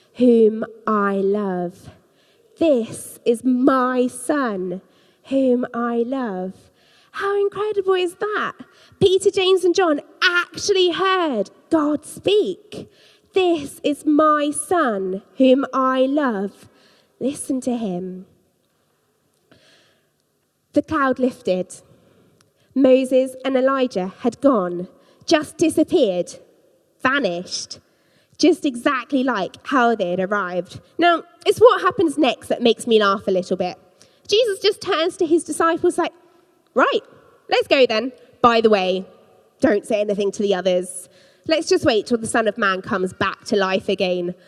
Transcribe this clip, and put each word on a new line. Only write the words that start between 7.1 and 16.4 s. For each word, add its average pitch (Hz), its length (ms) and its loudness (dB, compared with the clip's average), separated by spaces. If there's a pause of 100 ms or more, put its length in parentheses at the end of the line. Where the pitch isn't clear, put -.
How 392 240 -4
incredible 403 580 -2
is 359 220 -2
that? 381 380 -6 (460)
Peter, 370 320 2
James, 370 320 2
and 349 100 2
John 320 260 2 (220)
actually 359 680 0
heard 330 600 -2 (200)
God 302 340 0
speak. - 840 -4 (440)
"This 339 500 -2
is 285 240 -4
my 302 460 2
son, 208 720 -2 (160)
whom 262 340 4
I 262 340 0
love. 247 640 -4 (500)